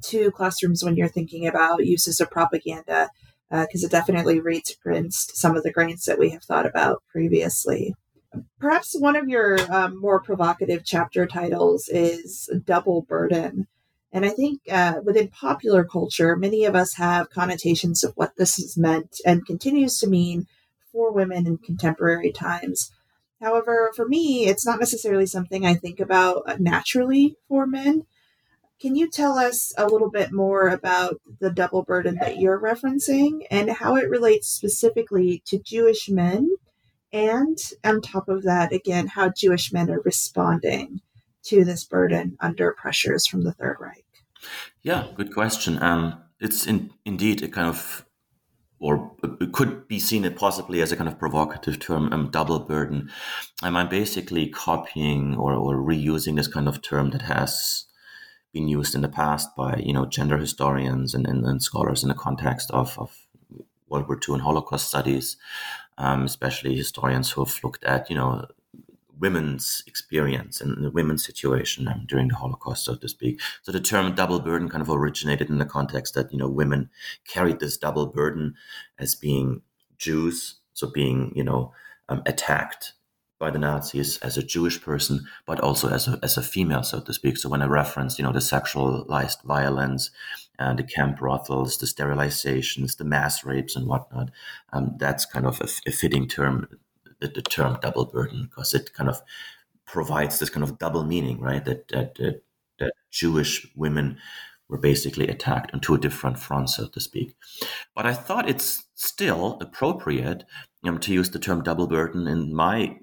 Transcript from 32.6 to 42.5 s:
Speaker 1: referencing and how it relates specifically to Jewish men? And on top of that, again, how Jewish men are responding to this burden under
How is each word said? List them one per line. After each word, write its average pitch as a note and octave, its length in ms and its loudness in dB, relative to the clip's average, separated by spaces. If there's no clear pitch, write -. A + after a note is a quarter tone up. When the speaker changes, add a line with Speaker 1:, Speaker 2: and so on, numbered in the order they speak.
Speaker 1:
referencing C#4 920 2
and G#3 200 2
how A3+ 260 2
it C4 120 4
relates A#3+ 400 6
specifically G3+ 960 2
to G3 120 0
Jewish A3 500 2
men? G3+ 480 2
And A#3 460 2
on G#3+ 160 4
top F#3+ 280 -4
of F#3+ 160 0
that, F3 280 4
again, F#3 360 0
how F#3+ 220 2
Jewish F#3 420 2
men F3 180 2
are E3+ 100 0
responding E2+ 1000 0
to G3+ 200 6
this F3 200 0
burden F3 560 2
under A#2+ 320 0